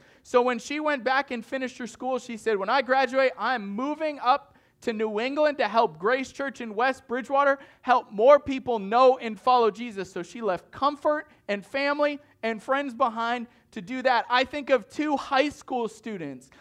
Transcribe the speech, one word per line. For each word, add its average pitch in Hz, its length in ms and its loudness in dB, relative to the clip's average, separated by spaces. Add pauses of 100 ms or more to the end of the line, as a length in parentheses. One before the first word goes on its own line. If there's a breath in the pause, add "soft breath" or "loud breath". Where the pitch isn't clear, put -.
(240 soft breath)
So 247 180 2
when 247 160 0
she 285 220 -8
went 294 240 -2
back 262 260 0
and 240 160 -8
finished 262 320 -8
her 247 80 -10
school, 254 320 -6
she 233 180 -12
said, 214 220 -2
"When 196 120 -4
I 269 120 2
graduate, 262 560 0
I'm 220 300 -4
moving 294 520 -4
up 269 380 0 (240 soft breath)
to 240 100 -4
New 214 280 -4
England 285 400 0
to 226 80 2
help 202 320 2
Grace 247 320 0
Church 269 300 -6
in 220 120 -8
West 254 340 -2
Bridgewater 277 520 2 (220 loud breath)
help 240 300 2
more 254 280 8
people 254 400 -4
know 247 400 4
and 220 200 -8
follow 247 300 4
Jesus." 196 420 -8
So 180 120 -8
she 233 180 -14
left 185 300 -4
comfort 294 560 -2 (200 soft breath)
and 202 160 -4
family 285 560 -2 (220 soft breath)
and 226 200 -4
friends 269 340 -2
behind 233 500 -2 (240 soft breath)
to 220 140 -12
do 254 180 -8
that. 240 300 2
I 254 140 4
think 277 260 -6
of 233 180 0
two 302 260 -2
high 277 340 0
school 247 380 -6
students 160 600 -12 (120 soft breath)